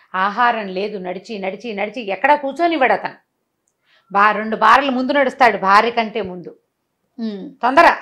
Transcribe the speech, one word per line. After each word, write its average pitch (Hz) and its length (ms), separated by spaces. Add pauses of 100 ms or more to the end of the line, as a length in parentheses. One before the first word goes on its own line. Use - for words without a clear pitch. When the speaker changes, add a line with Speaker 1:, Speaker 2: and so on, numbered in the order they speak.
(160)
Speaker 1:
ఆహారం 208 520
లేదు, 202 300
నడిచి, 185 420
నడిచి, 202 340
నడిచి 214 340
ఎక్కడా 269 280
కూర్చోనివ్వడు 269 580
అతను. 156 200 (960)
బా-, 202 240
రెండు 214 200
బారలు 262 360
ముందు 254 200
నడుస్తాడు 262 460
భార్య 202 340
కంటే 220 300
ముందు. 180 340 (640)
Speaker 2:
ఉమ్. 208 320 (120)
Speaker 1:
తొందర 277 220 (160)